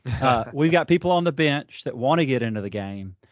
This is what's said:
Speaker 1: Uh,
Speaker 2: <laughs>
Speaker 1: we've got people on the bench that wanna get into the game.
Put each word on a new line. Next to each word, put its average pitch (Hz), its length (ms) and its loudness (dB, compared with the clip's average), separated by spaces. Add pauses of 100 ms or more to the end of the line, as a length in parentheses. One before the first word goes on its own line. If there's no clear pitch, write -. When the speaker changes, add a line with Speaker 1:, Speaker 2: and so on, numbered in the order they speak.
(220)
Speaker 1:
Uh, 123 280 2
Speaker 2:
<laughs> 123 40 -18
Speaker 1:
we've 156 180 2
got 165 160 2
people 175 240 2
on 175 120 2
the 165 80 0
bench 147 540 -2
that 135 100 -8
wanna 147 300 2
get 127 180 0
into 110 180 -4
the 101 80 -6
game. 98 460 -8 (160)